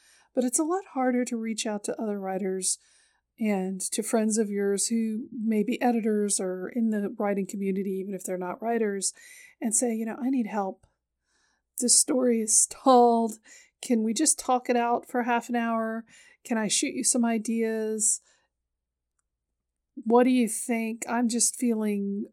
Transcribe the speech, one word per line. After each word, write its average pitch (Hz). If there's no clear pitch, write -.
But 247
it's 254
a 320
lot 359
harder 254
to 240
reach 226
out 208
to -
other 208
writers 190
and 190
to -
friends 220
of 214
yours 202
who 226
may 214
be 233
editors 214
or 185
in 226
the 214
writing 202
community, 196
even 190
if 180
they're 185
not 180
writers, 220
and 226
say, 233
you 220
know, 220
"I 247
need 247
help. 196
This 240
story 247
is 220
stalled. 233
Can 226
we 220
just 294
talk 254
it 240
out 240
for 247
half 233
an 240
hour? 226
Can 226
I 214
shoot -
you -
some 240
ideas? 220
What 247
do 254
you 247
think? 226
I'm 233
just 233
feeling 208